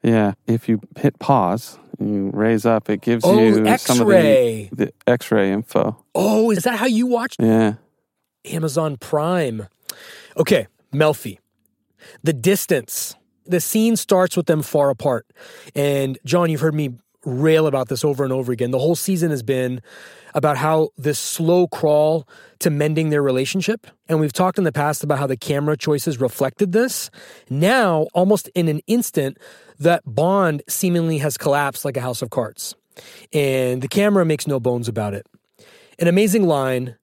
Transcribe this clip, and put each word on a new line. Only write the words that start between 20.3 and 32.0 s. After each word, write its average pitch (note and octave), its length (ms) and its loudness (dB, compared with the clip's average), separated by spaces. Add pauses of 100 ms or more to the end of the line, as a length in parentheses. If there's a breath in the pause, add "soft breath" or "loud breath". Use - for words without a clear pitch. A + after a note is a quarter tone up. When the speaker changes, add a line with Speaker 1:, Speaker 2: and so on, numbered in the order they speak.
Speaker 2:
about D3 220 2
how D#3 400 0
this C#3+ 220 -2
slow F3 480 2
crawl D3+ 600 2 (320 loud breath)
to - 100 2
mending D#3 400 0
their D3 140 0
relationship. C#3 640 -2 (200)
And D#3+ 120 0
we've D3+ 120 0
talked F#3 280 0
in F#3+ 40 0
the D#3 80 0
past D3 320 -2
about D3 140 0
how C#3+ 100 -2
the C3 80 -2
camera D3 400 -2
choices C#3 460 -2
reflected C3+ 500 -2
this. A#3 380 -2 (400 loud breath)
Now, E3+ 640 2
almost F#3 360 2
in E3+ 180 0
an D3+ 180 -2
instant, E3 520 -2 (420 loud breath)
that E3 260 2
bond D#3+ 640 0
seemingly E3+ 480 -2
has D3 200 -4
collapsed C#3+ 460 -2
like C3+ 140 -4
a B2+ 40 -4